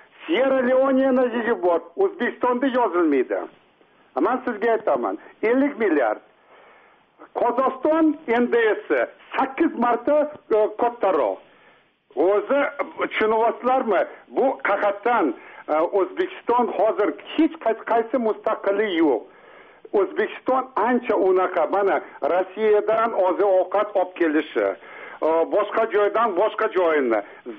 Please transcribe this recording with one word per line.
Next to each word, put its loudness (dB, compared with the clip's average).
Sierra 0
Leone'niki 2
bor. 2
O'zbekistonda 0
yozilmaydi. 0
Men 0
sizga -2
aytaman, -2
ellik 0
milliard. 0
Qozog'iston 0
N 0
D 0
S -2
sakkiz -2
marta, 0
e, 2
kattaroq. 0
O'zi 2
tushunyapsizlarmi? 0
Bu 0
haqiqatan, 0
e, -2
O'zbekiston 0
hozir 0
hech 0
qay-, -2
qaysi 0
mustaqillik -2
yo'q. 2
O'zbekiston -2
ancha 0
unaqa, 2
mana, 0
Rossiyadan 0
oziq 2
ovqat 0
olib 0
kelishi, 0
e, -6
boshqa 0
joydan 0
boshqa 0
joyini, 2